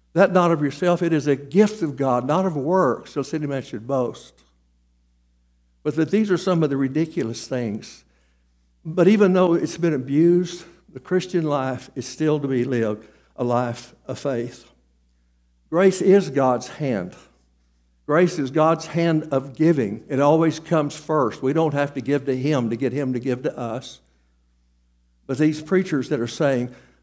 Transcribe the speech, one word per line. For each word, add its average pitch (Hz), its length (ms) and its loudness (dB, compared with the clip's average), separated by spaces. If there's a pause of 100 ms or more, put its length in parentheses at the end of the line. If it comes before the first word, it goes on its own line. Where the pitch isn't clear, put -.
(120)
That 185 220 4
not 175 180 4
of 151 100 0
yourself, 170 400 0
it 170 120 0
is 143 120 0
a 139 120 2
gift 185 440 2
of 147 140 -4
God, 127 320 0
not 175 180 0
of 165 120 -2
works, 147 540 0
so 143 120 -6 (100)
any 151 140 -4
man 135 160 -6
should 113 240 -12
boast. - 560 -6 (1400)
But 143 120 -4
that 156 160 0
these 208 180 2
are 180 80 2
some 170 260 0
of 147 60 0
the 139 60 -2
ridiculous 139 720 -4
things. 117 560 -6 (800)
But 170 240 2
even 202 240 6
though 180 220 4
it's 151 240 -2
been 165 160 0
abused, 160 720 2 (260)
the 131 80 -18
Christian 180 460 -2
life 131 500 -2
is 127 100 -8
still 151 360 0
to 139 60 -4
be 127 180 0
lived, 113 420 -2 (300)
a 123 80 -4
life 120 500 -2 (100)
of 120 140 -10
faith. 123 500 -6 (1000)
Grace 185 320 4
is 190 280 6
God's 127 380 0
hand. 107 480 -4 (880)
Grace 170 340 2
is 135 120 -4
God's 156 340 2
hand 160 460 0
of 135 240 -4
giving. 131 520 0
It 139 140 -2
always 156 400 4
comes 147 340 -2
first. 143 460 -2
We 131 100 0
don't 156 220 0
have 143 220 -2
to 131 60 -6
give 131 240 -2
to 131 100 -2
him 127 340 -2
to 117 80 -4
get 123 160 -2
him 131 200 -4
to 123 60 -4
give 127 240 -4
to - 140 -6
us. 120 420 -10 (1300)
But 135 120 -6
these 151 240 0
preachers 185 480 -2
that 135 120 -2
are 120 60 -2
saying, 123 460 -2 (300)